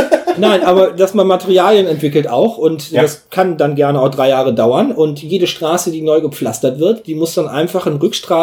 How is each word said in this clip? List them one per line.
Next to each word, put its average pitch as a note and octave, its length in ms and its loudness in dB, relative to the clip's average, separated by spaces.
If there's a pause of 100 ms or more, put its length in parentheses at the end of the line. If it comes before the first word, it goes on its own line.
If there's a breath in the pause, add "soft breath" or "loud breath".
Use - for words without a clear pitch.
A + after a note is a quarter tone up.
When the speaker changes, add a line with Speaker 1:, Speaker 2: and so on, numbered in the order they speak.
Speaker 1:
<laughs> D#4+ 360 -2
Speaker 2:
Nein, G3 260 2
aber F#3 280 4
dass F#3 220 0
man F#3+ 140 2
Materialien F#3 580 2
entwickelt D3+ 420 0
auch C3 300 0
und D#3+ 320 -2
Speaker 1:
Ja. B2 120 0
Speaker 2:
das - 280 -2
kann F#3 280 -2
dann D3 180 0
gerne C#3+ 240 2
auch C3+ 80 4
drei C#3 200 0
Jahre C3 260 2
dauern C3 380 2
und D#3 300 -2
jede F3 240 -2
Straße, F3 460 -4
die D#3+ 100 -8
neu D#3 180 2
gepflastert C#3 600 -4
wird, A3 260 0
die D#3+ 80 -8
muss E3 200 -4
dann E3 140 -2
einfach E3 380 -4
einen D3+ 120 -2 (440)